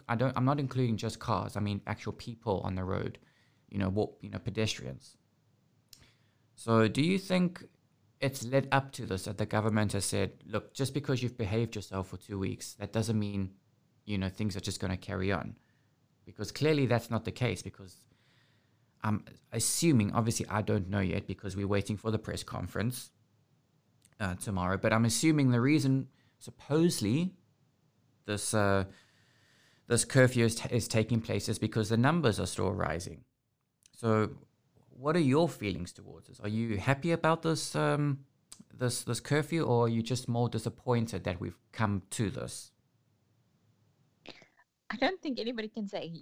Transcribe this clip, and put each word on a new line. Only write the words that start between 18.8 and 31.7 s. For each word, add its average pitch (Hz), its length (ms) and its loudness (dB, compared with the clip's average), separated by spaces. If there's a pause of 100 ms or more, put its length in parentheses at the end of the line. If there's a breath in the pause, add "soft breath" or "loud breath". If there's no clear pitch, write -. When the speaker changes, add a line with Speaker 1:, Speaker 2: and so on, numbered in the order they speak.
Speaker 1:
I'm 107 220 0 (260)
assuming, 117 640 4
obviously 113 360 0
I 107 120 0
don't 104 280 0
know 101 100 0
yet 92 280 -2
because 95 280 -8
we're 98 120 -4
waiting 101 300 0
for 110 140 -4
the 107 80 2
press - 240 -8
conference, 95 680 -6 (1080)
uh, 92 160 -2
tomorrow, 92 420 -2
but 110 160 0
I'm 113 120 4
assuming 143 440 4
the 120 120 4
reason 135 460 4 (300 soft breath)
supposedly 160 960 0 (920)
this, 104 280 -4
uh, 98 320 4 (1000 soft breath)
this 117 180 2
curfew 123 400 6
is, 110 100 2
t-, - 140 -6
is 120 180 0
taking 113 340 2
place 101 280 -2
is 110 80 -2
because 110 320 0